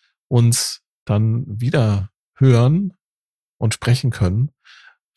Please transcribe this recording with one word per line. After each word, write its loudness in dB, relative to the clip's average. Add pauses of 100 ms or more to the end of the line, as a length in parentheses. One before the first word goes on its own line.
(280)
uns 0 (240)
dann 0 (160)
wieder -2 (260)
hören 2 (680)
und -2
sprechen 0
können -2 (640)